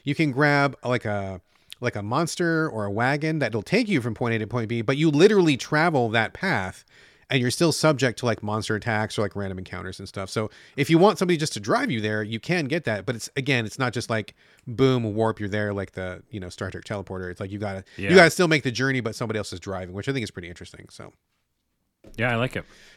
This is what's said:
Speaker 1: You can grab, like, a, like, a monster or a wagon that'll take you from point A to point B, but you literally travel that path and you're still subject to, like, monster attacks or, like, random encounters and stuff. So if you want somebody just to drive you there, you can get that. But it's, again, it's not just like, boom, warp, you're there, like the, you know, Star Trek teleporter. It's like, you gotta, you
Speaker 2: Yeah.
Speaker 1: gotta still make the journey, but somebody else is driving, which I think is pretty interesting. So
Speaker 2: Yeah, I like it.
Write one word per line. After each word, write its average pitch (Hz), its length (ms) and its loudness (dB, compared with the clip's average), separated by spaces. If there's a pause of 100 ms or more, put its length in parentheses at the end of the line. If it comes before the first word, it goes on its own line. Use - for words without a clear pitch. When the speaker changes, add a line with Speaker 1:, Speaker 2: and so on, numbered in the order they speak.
Speaker 1:
You 143 120 -2
can 156 160 2
grab, 143 520 4
like, 123 220 0
a, 98 360 -4 (400)
like, 123 160 -2
a 101 60 -6
monster 160 640 0
or 110 160 -4
a 101 60 -4
wagon 147 480 0
that'll 110 240 0
take 220 260 2
you 180 120 2
from 117 120 -4
point 117 220 -2
A 110 40 0
to 107 80 -4
point 113 220 -4
B, 117 120 -2
but 135 160 0
you 160 120 4
literally 165 480 6
travel 151 520 2
that 110 240 2
path 110 520 -4 (440)
and 139 100 2
you're 123 100 2
still 165 220 2
subject 135 480 2
to, 131 60 -4
like, 110 180 0
monster 107 320 -2
attacks 107 420 -2
or, 117 40 0
like, 101 160 -4
random 95 200 -6
encounters 92 420 -10
and 98 80 -14
stuff. 95 220 -10
So 110 220 -4 (240)
if 135 140 -2
you 165 80 6
want 190 200 6
somebody 180 200 2
just 151 160 -2
to 110 80 -8
drive 214 280 0
you 117 120 -2
there, 107 200 0
you 107 200 -6
can 170 240 -2
get 147 180 -4
that. 101 220 -4
But 127 100 -2
it's, - 220 -10
again, 127 280 0
it's 104 140 -10
not 123 140 0
just 120 160 -4
like, 110 260 -2 (320)
boom, 120 480 2
warp, 110 240 0
you're 104 80 -4
there, 104 260 -2
like 98 200 -6
the, 92 360 -8
you 104 120 -10
know, 90 80 -10
Star 92 200 -8
Trek 90 140 -12
teleporter. 92 480 -8
It's 87 80 -14
like, 101 100 -8
you 101 80 -8
gotta, 98 280 -6 (100)
you 98 140 -6
Speaker 2:
Yeah. 175 60 8
Speaker 1:
gotta 170 160 8
still 180 180 2
make 156 140 2
the 131 80 -2
journey, 131 280 0
but 110 160 -4
somebody 110 220 -4
else 104 160 -6
is 90 80 -10
driving, 92 340 -8
which 101 140 -6
I - 20 -2
think 131 140 -2
is - 40 -8
pretty 87 200 -14
interesting. - 420 -18
So - 220 -20 (1040)
Speaker 2:
Yeah, 120 160 0
I - 20 0
like 120 220 -2
it. 85 80 -8 (320)